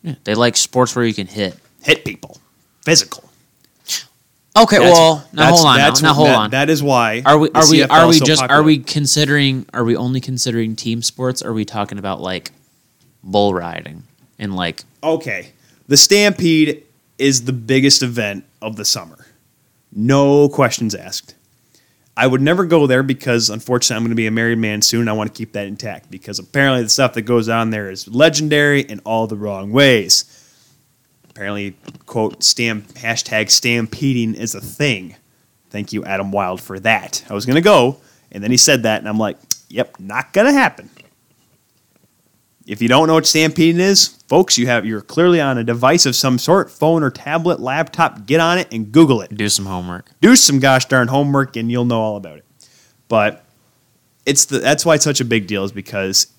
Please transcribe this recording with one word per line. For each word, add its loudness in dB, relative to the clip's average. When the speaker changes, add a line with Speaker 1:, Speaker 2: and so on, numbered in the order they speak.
Speaker 1:
Yeah, -10
they -2
like 2
sports -2
where 0
you -2
can -8
hit. -8
Speaker 2:
Hit 0
people. -14
Physical. -2
Speaker 1:
Okay, 4
Speaker 2:
That's, 6
Speaker 1:
well, 4
now 0
Speaker 2:
that's, 6
Speaker 1:
hold 6
on 6
now. 4
Speaker 2:
that's 2
Speaker 1:
Now 4
Speaker 2:
what, 4
Speaker 1:
hold 4
Speaker 2:
that, 4
Speaker 1:
on. 0
Speaker 2:
that 0
is 0
why 0
Speaker 1:
Are 6
we, 2
Speaker 2:
the -8
Speaker 1:
are 6
we, 6
Speaker 2:
C 6
F 0
L 4
Speaker 1:
are 8
Speaker 2:
is 6
Speaker 1:
we 6
Speaker 2:
so 2
Speaker 1:
just, 2
Speaker 2:
popular. 2
Speaker 1:
are 4
we 4
considering, 0
are -2
we 0
only -4
considering -6
team -6
sports? -6
Or -10
are -6
we -4
talking -8
about, -8
like, -10
bull 0
riding -10
and, -8
like -6
Speaker 2:
Okay. -6
The 0
Stampede 2
is 0
the -4
biggest 0
event -6
of -10
the -12
summer. -8
No 4
questions -2
asked. -14
I 4
would 2
never 2
go 4
there 2
because, -2
unfortunately, -4
I'm -4
gonna -2
be -2
a -2
married 0
man -4
soon, 0
and -2
I -2
wanna -4
keep -14
that -8
intact -14
because -14
apparently 0
the -4
stuff 0
that -6
goes 0
on -2
there -8
is -16
legendary 2
in -12
all -4
the -8
wrong -10
ways. 2
Apparently, -10
quote, -6
"Stamp-, -2
hashtag -6
stampeding -2
is -10
a -16
thing." -6
Thank -10
you, -8
Adam -6
Wilde, -6
for -14
that. -4
I -10
was -6
gonna 0
go, 4
and -12
then -4
he 0
said 2
that, -2
and -10
I'm -4
like, -4
"Yep, -8
not -10
gonna 2
happen." -2
If -10
you 0
don't 4
know 2
what 2
stampeding 2
is, 2
folks, 2
you 0
have, 0
you're -6
clearly 0
on -2
a -4
device 0
of -2
some 0
sort, 0
phone 0
or -2
tablet, -4
laptop, -4
get 2
on 2
it -4
and -8
Google 4
it. -14
Speaker 1:
Do -4
some -4
homework. -10
Speaker 2:
Do 6
some 2
gosh 4
darn 2
homework -2
and -6
you'll -2
know -2
all -4
about -18
it. -20
But 0
it's 0
the, -4
that's 0
why 4
it's -2
such -2
a -2
big -2
deal, -6
is -8
because -4